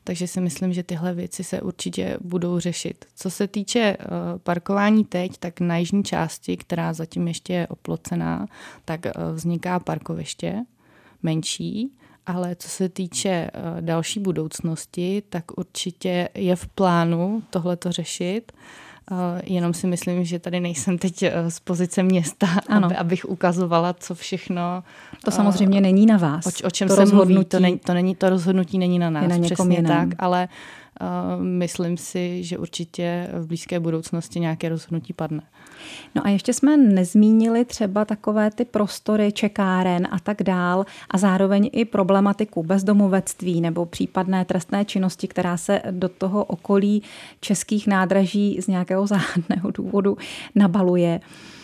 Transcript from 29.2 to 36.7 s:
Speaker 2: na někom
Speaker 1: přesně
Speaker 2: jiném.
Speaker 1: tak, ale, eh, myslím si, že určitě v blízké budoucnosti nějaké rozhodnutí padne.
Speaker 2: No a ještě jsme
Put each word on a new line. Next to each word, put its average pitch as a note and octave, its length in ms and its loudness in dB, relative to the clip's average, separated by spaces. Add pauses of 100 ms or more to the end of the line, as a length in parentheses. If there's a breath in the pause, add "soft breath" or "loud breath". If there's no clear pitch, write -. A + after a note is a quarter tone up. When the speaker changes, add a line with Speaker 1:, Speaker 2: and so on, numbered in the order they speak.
Speaker 2:
na F3 80 2
někom E3+ 320 0
Speaker 1:
přesně F3 80 4
Speaker 2:
jiném. E3+ 340 2
Speaker 1:
tak, E3+ 120 -6
ale, F3+ 260 2 (520 loud breath)
eh, F#3 40 -6 (380)
myslím F3 540 -2
si, F3+ 480 -6
že F3 140 -8
určitě F3 720 -6
v E3+ 140 -6
blízké E3+ 340 -4
budoucnosti E3 600 -4
nějaké E3 280 -2
rozhodnutí E3 440 -6
padne. D#3 300 -6 (720 loud breath)
Speaker 2:
No - 120 0
a - 20 2
ještě G3+ 240 2
jsme D4 240 4